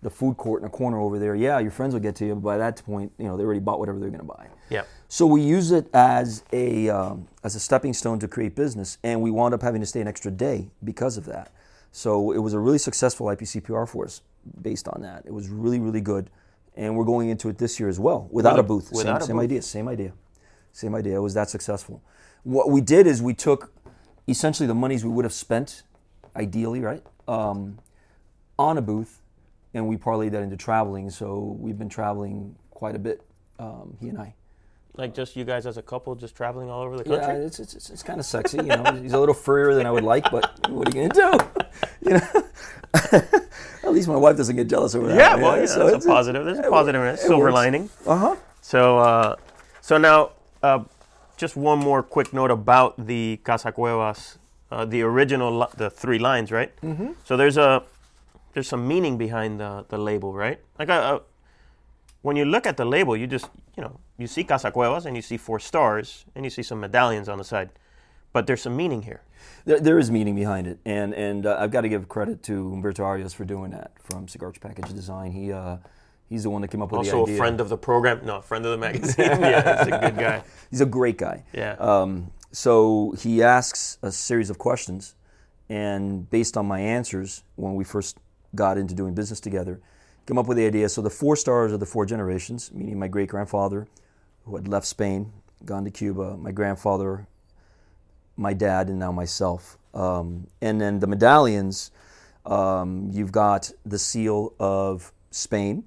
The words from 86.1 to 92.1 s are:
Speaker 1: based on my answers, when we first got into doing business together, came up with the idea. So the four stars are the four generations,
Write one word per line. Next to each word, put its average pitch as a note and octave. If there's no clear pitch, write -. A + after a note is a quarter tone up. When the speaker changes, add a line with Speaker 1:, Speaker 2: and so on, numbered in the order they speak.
Speaker 1:
based A2+
on G2+
my G2
answers, G2+
when G2
we G2
first -
got G2
into F#2+
doing F#2
business G#2
together, F#2
came B2
up A#2+
with A#2+
the A2+
idea. G#2+
So A2
the G#2
four D3
stars A#2+
are G#2+
the G2+
four G#2+
generations, G2+